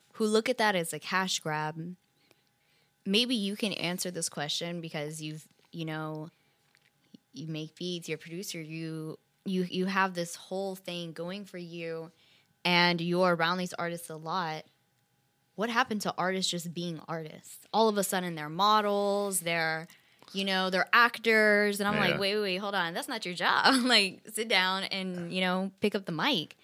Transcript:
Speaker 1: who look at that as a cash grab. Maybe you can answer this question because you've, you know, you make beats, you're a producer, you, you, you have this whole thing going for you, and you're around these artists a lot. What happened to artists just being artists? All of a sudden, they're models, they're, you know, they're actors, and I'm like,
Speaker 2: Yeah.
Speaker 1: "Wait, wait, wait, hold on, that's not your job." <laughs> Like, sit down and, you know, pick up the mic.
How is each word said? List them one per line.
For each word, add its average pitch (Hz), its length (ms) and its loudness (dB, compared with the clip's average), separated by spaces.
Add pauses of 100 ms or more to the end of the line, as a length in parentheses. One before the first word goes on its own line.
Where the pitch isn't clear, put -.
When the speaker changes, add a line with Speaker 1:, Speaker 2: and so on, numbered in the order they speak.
(140)
Speaker 1:
who 220 120 0
look 214 240 4
at 247 80 -2
that 214 180 4
as 170 180 0
a 151 60 -8
cash 185 420 -2
grab. 160 540 -4 (1080)
Maybe 233 300 2
you 202 200 -2
can 202 180 -2
answer 180 380 -4
this 170 180 -6
question 170 520 -6
because 156 400 -8
you've, 156 260 -10 (240)
you 165 140 -10
know, 156 440 -8 (1040)
you 151 140 -12
make 156 280 -8
beats, 175 320 -6
you're 160 100 -4
a - 20 -20
producer, 170 420 -10
you, 160 560 -8 (280)
you, 185 240 0
you 185 160 -2
have 190 280 0
this 175 220 -6
whole 190 400 -8
thing 175 380 -8
going 180 320 -8
for 185 120 -14
you, 165 540 -10 (520)
and 175 380 6
you're 175 340 4
around 165 220 2
these 180 160 -4
artists 170 360 -6
a 160 60 -12
lot. 160 480 -6 (920)
What 220 140 -2
happened 226 320 0
to 170 160 -2
artists 185 340 0
just 170 220 -6
being 170 340 -8
artists? - 500 -12 (160)
All 220 160 6
of 208 80 2
a 196 60 4
sudden, 180 320 -2
they're 151 140 -6
models, 202 880 2
they're, 165 480 -2 (460)
you 196 120 -2
know, 185 240 2
they're 185 240 2
actors, 214 880 6
and 202 80 0
I'm 208 100 0
like, 190 140 4
Speaker 2:
Yeah. - 80 0
Speaker 1:
"Wait, 196 160 0
wait, 214 60 0
wait, 185 160 0
hold 202 180 -4
on, 170 180 0
that's 254 140 -6
not 240 180 -6
your 180 100 -6
job." 202 400 4
<laughs> 240 80 4
Like, 214 380 4 (120)
sit 226 140 -4
down 190 380 2
and, 180 480 -6
you 185 80 0
know, 185 300 0 (100)
pick 208 140 2
up 196 100 -6
the 185 60 -4
mic. 175 520 -2